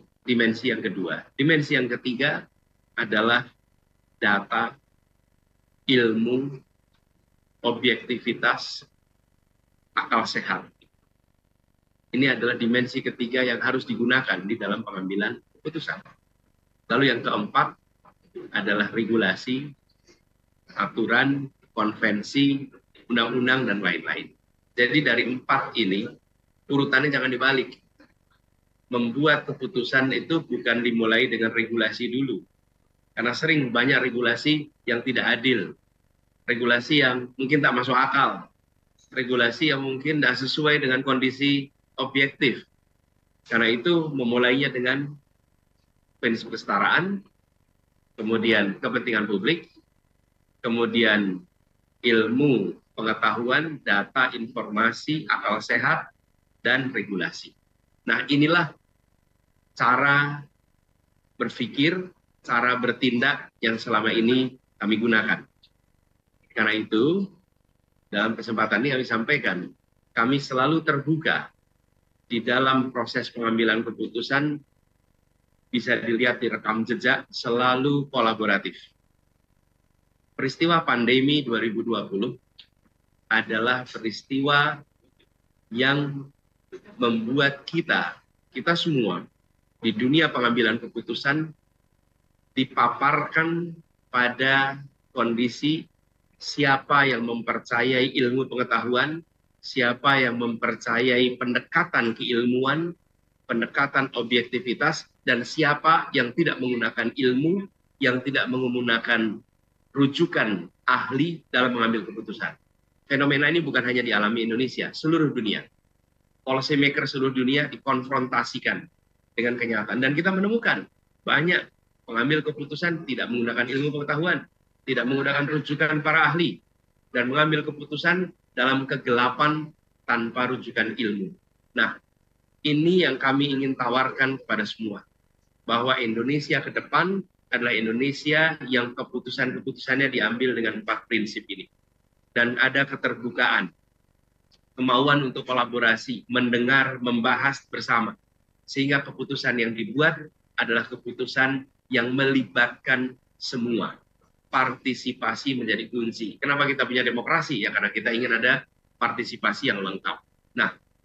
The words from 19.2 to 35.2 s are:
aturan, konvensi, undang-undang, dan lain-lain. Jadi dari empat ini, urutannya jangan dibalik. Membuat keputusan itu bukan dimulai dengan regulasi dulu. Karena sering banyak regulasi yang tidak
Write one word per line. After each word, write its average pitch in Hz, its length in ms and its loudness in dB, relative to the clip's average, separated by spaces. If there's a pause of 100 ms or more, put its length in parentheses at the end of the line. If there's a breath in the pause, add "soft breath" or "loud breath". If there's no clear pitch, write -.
aturan, 127 720 0 (240)
konvensi, 110 960 0 (400)
undang-undang, 123 560 2
dan 101 160 -2
lain-lain. 82 480 -4 (480)
Jadi 147 240 2
dari 120 240 2
empat 127 520 -2
ini, 101 280 0 (640)
urutannya 139 400 2
jangan 131 240 0
dibalik. 131 500 -2 (1120)
Membuat 135 560 2
keputusan 131 640 0
itu 143 320 -2
bukan 120 400 -2
dimulai 113 480 4
dengan 113 160 0
regulasi 113 640 -2
dulu. 123 320 -4 (720)
Karena 120 160 0
sering 147 400 0
banyak 123 320 4
regulasi 123 640 0 (160)
yang 120 160 0
tidak 117 400 0